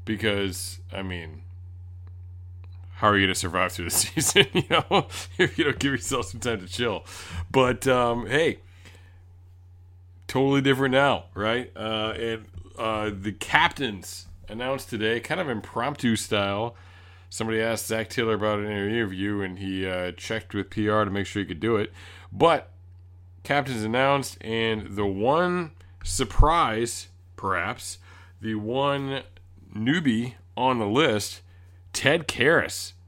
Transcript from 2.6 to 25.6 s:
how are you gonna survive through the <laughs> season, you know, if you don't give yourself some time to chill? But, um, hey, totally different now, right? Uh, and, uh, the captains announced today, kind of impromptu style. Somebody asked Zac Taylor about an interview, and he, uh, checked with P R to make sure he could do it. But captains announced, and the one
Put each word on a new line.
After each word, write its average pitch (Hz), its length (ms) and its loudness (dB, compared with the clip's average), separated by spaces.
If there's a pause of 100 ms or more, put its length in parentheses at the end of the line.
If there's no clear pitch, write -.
how 110 140 4
are 104 80 8
you 98 100 6
gonna 92 80 2
survive 90 360 0
through 87 140 -6
the 87 60 -4
<laughs> - 0 -
season, - 640 4
you 185 160 2
know, 170 380 2 (300)
if - 200 2
you 165 80 2
don't 139 140 0
give 139 120 0
yourself 123 340 -2
some - 140 -10
time 113 200 -2
to 92 80 -14
chill? 95 380 -2 (460)
But, 127 360 4
um, 120 380 2
hey, 139 340 2 (1700)
totally 135 340 4
different 135 320 4
now, 131 320 4 (100)
right? 110 400 -2
Uh, 110 420 -2
and, 113 280 -4 (340)
uh, 107 340 0
the 98 200 -4
captains 127 920 -2 (220)
announced 127 400 -6
today, 110 300 0
kind 156 200 -4
of 170 100 -4
impromptu 120 680 -2
style. 104 600 -2 (540)
Somebody 110 320 -2
asked 113 240 0
Zac 110 240 -2
Taylor 113 240 0
about 104 260 0
an 104 120 -4
interview, 101 720 0
and 92 180 -6
he, 95 260 -4
uh, 90 280 -4
checked - 400 -8
with 98 160 -2
P 107 200 0
R 107 160 4
to 98 60 -2
make 98 160 -2
sure 104 140 -2
he 90 60 -4
could 85 120 -8
do 113 160 2
it. 104 160 0 (400)
But 147 400 4 (720)
captains 131 400 0
announced, 131 580 2
and 110 540 -2
the 101 100 0
one 156 680 0 (320)